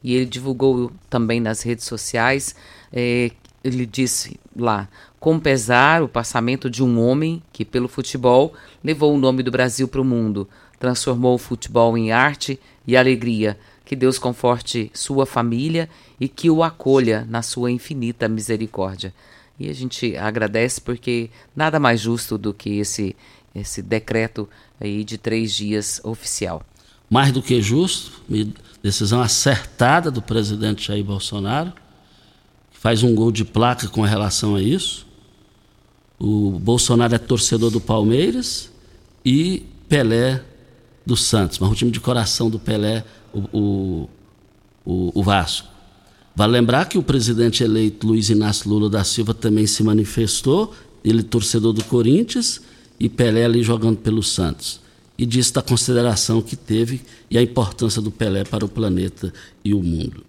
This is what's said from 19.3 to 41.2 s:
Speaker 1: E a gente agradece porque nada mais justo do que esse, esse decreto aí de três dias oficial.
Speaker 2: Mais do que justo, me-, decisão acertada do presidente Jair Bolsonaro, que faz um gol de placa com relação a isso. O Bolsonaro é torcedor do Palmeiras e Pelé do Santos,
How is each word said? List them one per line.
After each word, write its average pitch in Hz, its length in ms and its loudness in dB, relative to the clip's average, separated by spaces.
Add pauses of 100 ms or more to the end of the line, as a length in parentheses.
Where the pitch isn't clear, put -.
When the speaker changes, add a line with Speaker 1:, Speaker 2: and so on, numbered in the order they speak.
Speaker 1:
E 147 100 -8
a 147 40 -8
gente 127 440 -6
agradece 107 640 -2
porque 120 480 -4 (260)
nada 151 240 0
mais 120 220 2
justo 117 340 -4
do 104 160 -4
que 104 280 -6
esse, 101 360 -4 (380)
esse 101 300 -10
decreto 110 680 -4 (300)
aí 104 240 -4
de 104 160 -10
três 110 340 -2
dias 104 500 -4
oficial. 98 600 -8 (440)
Speaker 2:
Mais 135 240 4
do 127 120 -2
que 120 180 2
justo, 139 500 0 (160)
me-, 107 280 -4 (260)
decisão 104 400 0
acertada 135 880 2
do 123 100 -4
presidente 107 680 -2
Jair 104 160 -4
Bolsonaro, 104 680 -4 (1000)
que - 80 -20
faz 113 240 2
um 120 100 4
gol 113 180 4
de 107 140 -2
placa 120 420 0
com 110 140 -2
relação 104 540 0
a 95 80 0
isso. - 420 -2 (1120)
O 104 400 0
Bolsonaro 117 560 4
é 117 60 2
torcedor 117 500 0
do 110 100 0
Palmeiras 135 920 0 (520)
e 160 440 0 (200)
Pelé 127 540 2 (640)
do 120 100 0
Santos, 98 440 0